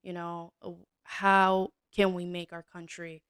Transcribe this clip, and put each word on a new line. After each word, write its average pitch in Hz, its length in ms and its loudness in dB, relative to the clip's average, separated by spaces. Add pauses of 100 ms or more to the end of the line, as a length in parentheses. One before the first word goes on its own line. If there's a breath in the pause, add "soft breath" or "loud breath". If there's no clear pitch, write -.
you 185 100 -12
know, 170 400 -10 (100)
uh, 190 80 -12 (340)
how 190 640 4 (240)
can 196 200 2
we 175 100 -6
make 175 280 -8
our 165 100 -16
country 165 680 -16